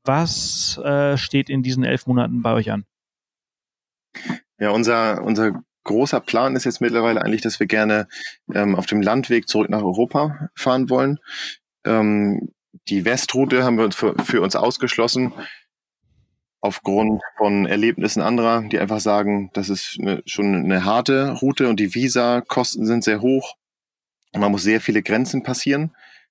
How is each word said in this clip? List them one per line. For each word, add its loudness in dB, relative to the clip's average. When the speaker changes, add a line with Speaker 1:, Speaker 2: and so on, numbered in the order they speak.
Speaker 1:
Was, -2
äh, 0
steht -2
in 0
diesen 0
elf -2
Monaten 0
bei 2
euch 0
an? -4
Speaker 2:
Ja, 0
unser, 2
unser 0
großer 0
Plan 0
ist -2
jetzt -2
mittlerweile 2
eigentlich, 0
dass -4
wir 0
gerne, 2
ähm, 2
auf -2
dem 0
Landweg 0
zurück 2
nach 0
Europa 0
fahren 0
wollen. 2
Ähm, 0
die 0
Westroute 2
haben 4
wir 4
uns -2
für, 0
für 0
uns 0
ausgeschlossen 0
aufgrund 0
von 2
Erlebnissen 0
anderer, 2
die -4
einfach -2
sagen, 0
das -4
ist -6
eine, -2
schon -2
eine 0
harte 0
Route 0
und 2
die -2
Visakosten 0
sind 2
sehr 0
hoch. 0
Man 2
muss 0
sehr 4
viele 0
Grenzen -2
passieren. -2